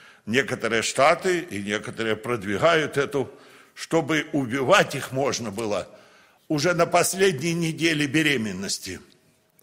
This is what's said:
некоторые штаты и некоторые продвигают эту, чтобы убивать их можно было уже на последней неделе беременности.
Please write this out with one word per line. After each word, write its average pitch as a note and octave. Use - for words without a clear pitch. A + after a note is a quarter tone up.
некоторые A2+
штаты E3+
и G2+
некоторые G#2+
продвигают A#2+
эту, C3+
чтобы D3+
убивать C#3
их B2+
можно A#2+
было G2+
уже D#3+
на E3+
последней E3+
неделе D#3+
беременности. A2